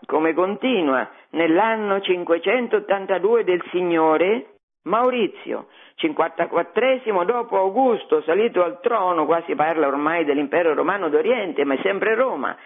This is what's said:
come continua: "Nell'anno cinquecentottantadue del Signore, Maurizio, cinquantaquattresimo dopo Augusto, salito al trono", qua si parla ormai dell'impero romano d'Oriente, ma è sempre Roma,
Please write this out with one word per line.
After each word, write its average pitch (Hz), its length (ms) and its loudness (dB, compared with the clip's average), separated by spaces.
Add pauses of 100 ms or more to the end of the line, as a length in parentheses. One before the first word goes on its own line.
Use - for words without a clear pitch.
come 160 280 0
continua: 180 800 0 (180)
"Nell'anno 196 720 0
cinquecentottantadue 190 1400 0
del 175 260 0
Signore, 170 840 0 (280)
Maurizio, 214 840 -2 (280)
cinquantaquattresimo 170 1300 -2
dopo 226 320 -2
Augusto, 196 680 2
salito 180 420 2
al 165 160 -8
trono", 185 440 0
qua 165 200 2
si 165 100 -4
parla 156 320 2
ormai 151 380 0
dell'impero 147 480 2
romano 165 340 0
d'Oriente, 160 560 0
ma 139 120 0
è 135 60 -2
sempre 196 340 0
Roma, 185 500 -2